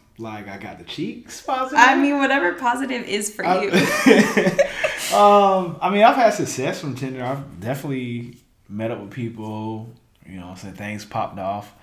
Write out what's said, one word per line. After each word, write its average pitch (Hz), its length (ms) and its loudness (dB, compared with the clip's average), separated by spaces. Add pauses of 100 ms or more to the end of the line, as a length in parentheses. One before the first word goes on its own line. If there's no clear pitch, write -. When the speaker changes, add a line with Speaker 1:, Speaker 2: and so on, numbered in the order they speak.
(180)
Speaker 1:
like, 107 320 -12
I 98 80 -12
got 95 220 -14
the 85 40 -18
cheeks - 580 -10
positive? 262 380 -2
Speaker 2:
I 262 160 6
mean, 285 220 2
whatever 277 380 0
positive 254 520 -4
is 208 260 -4
for 175 120 -6
Speaker 1:
Uh, 180 160 2
Speaker 2:
you. 202 100 -4
Speaker 1:
<laughs> - 1400 2
um, 196 680 6
I 175 100 0
mean, 202 120 4
I've 269 120 8
had 233 180 4
success 147 480 -4
from 135 140 -6
Tinder. 127 280 -8
I've 139 360 -8
definitely 123 800 -6 (300)
met 110 240 -6
up 107 100 -8
with 101 100 -14
people, 110 800 -8 (380)
you 95 120 -14
know, 90 180 -14
some 95 160 -16
things 104 320 -10
popped 104 340 -6
off. 101 440 -6